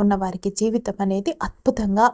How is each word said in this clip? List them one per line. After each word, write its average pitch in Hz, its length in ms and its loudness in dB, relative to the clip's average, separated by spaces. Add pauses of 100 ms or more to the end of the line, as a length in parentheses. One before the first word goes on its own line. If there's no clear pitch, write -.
ఉన్న 202 200 4
వారికి 185 280 -4 (100)
జీవితం 220 440 -2
అనేది 196 280 0 (140)
అద్భుతంగా 208 680 2